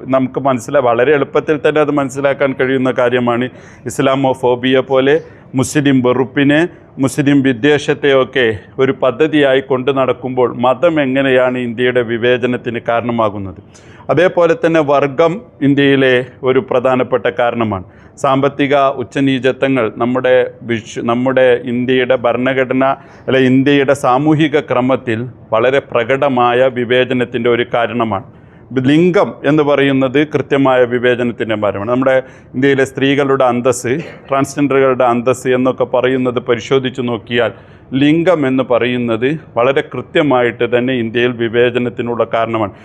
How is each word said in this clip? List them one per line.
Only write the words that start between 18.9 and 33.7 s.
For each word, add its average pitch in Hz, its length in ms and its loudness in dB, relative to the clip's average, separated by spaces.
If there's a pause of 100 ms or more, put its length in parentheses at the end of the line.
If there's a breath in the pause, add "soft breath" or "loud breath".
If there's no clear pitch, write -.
ഉച്ചനീചത്വങ്ങൾ 135 840 0 (160)
നമ്മുടെ 127 320 0 (360)
വിശ്വ-, 117 420 -6
നമ്മുടെ 127 360 2 (240)
ഇന്ത്യയുടെ 123 440 0 (100)
ഭരണഘടന, 127 580 0 (440 loud breath)
അല്ല, 131 120 2 (120)
ഇന്ത്യയുടെ 139 520 4
സാമൂഹിക 147 560 2 (120)
ക്രമത്തിൽ 123 480 -2 (340)
വളരെ 127 260 2 (120)
പ്രകടമായ 123 760 0 (120)
വിവേചനത്തിൻ്റെ 123 760 0
ഒരു 117 100 -2 (100)
കാരണമാണ്. 113 520 -4 (600 loud breath)
ലിംഗം 170 400 2 (200)
എന്ന് 151 200 2
പറയുന്നത് 139 480 0 (160)
കൃത്യമായ 131 480 0 (100)
വിവേചനത്തിൻ്റെ 120 720 -2
ഭാരമാണ്. 101 300 -2
നമ്മുടെ 131 220 2 (400 loud breath)
ഇന്ത്യയിലെ 135 360 2
സ്ത്രീകളുടെ 135 600 0
അന്തസ്സ്, 123 400 -2 (340 loud breath)